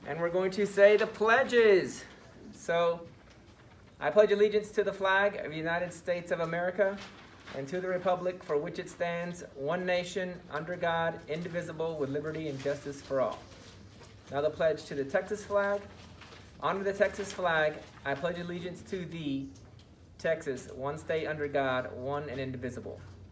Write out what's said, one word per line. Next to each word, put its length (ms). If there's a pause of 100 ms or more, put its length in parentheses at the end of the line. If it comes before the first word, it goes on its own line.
and 120
we're 100
going 220
to 160
say 300
the 100
pledges. 960 (500)
So, 480 (960)
I 120
pledge 200
allegiance 400
to 120
the 100
flag 440
of 120
the 80
United 340
States 400
of 100
America 540 (640)
and 100
to 140
the 60
republic 560
for 120
which 220
it 100
stands, 560 (120)
one 280
nation, 560 (120)
under 240
God, 520
indivisible, 680
with 140
liberty 380
and 120
justice 400
for 180
all. 200 (920)
Now 100
the 100
pledge 340
to 80
the 100
Texas 400
flag. 380 (800)
Under 220
the 100
Texas 400
flag, 400 (320)
I 80
pledge 240
allegiance 460
to 220
thee, 440 (680)
Texas, 560
one 240
state 260
under 220
God, 460
one 360
and 100
indivisible. 640 (300)